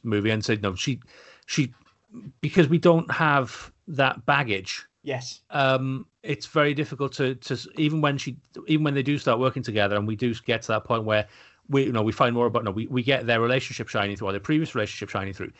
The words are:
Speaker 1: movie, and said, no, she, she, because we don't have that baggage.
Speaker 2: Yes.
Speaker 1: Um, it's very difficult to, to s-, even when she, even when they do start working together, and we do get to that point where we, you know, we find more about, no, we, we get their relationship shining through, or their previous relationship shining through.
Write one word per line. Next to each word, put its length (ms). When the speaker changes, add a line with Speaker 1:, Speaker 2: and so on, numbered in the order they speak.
Speaker 1:
movie, 280
and 120
said, 180
no, 140
she, 240
she, 280
because 260
we 100
don't 320
have 600
that 380
baggage. 600
Speaker 2:
Yes. 360
Speaker 1:
Um, 560
it's 220
very 280
difficult 400
to, 220
to 180
s-, 140
even 240
when 160
she, 180
even 160
when 120
they 80
do 140
start 220
working 240
together, 320
and 100
we 120
do 160
get 180
to 60
that 140
point 220
where 200
we, 160
you 80
know, 100
we 80
find 240
more 120
about, 180
no, 60
we, 160
we 140
get 240
their 140
relationship 480
shining 300
through, 100
or 60
their 80
previous 340
relationship 340
shining 240
through. 260